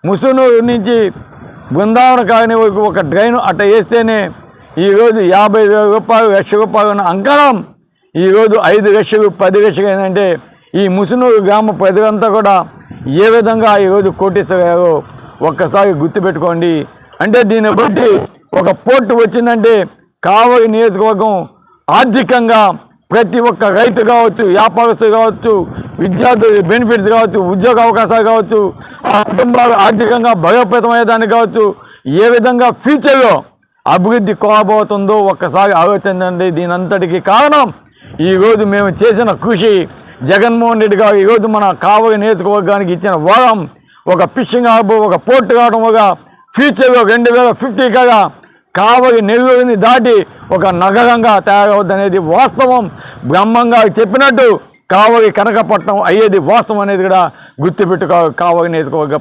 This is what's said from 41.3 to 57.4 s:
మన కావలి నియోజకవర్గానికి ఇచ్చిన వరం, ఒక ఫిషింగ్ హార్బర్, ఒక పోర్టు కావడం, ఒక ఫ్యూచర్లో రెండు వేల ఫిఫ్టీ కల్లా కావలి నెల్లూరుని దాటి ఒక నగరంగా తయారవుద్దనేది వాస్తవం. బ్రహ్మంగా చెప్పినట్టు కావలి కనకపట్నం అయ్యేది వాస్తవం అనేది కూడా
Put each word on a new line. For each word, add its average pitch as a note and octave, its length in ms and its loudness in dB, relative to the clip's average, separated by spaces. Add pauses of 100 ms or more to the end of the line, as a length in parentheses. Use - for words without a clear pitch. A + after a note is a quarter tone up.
మన G#3 100 0 (220)
కావలి G#3+ 340 2
నియోజకవర్గానికి G3+ 720 -2
ఇచ్చిన F3+ 200 -4 (140)
వరం, A3+ 300 2 (540)
ఒక F3+ 100 0 (120)
ఫిషింగ్ B3 380 -2
హార్బర్, A3 340 2
ఒక F3 100 0 (100)
పోర్టు B3+ 320 2
కావడం, A#3 300 0
ఒక A3 100 2 (560)
ఫ్యూచర్లో B3 460 2 (120)
రెండు A#3 220 2
వేల B3 160 2 (100)
ఫిఫ్టీ B3 260 -2 (100)
కల్లా A#3+ 240 4 (540)
కావలి A#3 440 2 (100)
నెల్లూరుని B3 540 2
దాటి A#3+ 300 2 (420)
ఒక F#3 120 -2 (160)
నగరంగా A#3 500 2 (140)
తయారవుద్దనేది G3 720 0 (120)
వాస్తవం. B3 540 0 (440)
బ్రహ్మంగా A3+ 520 2 (160)
చెప్పినట్టు B3 500 2 (460)
కావలి A3 340 4 (100)
కనకపట్నం G3+ 600 -2 (100)
అయ్యేది G#3 380 2
వాస్తవం G#3 360 0
అనేది G3 240 -4
కూడా F#3 140 2 (420)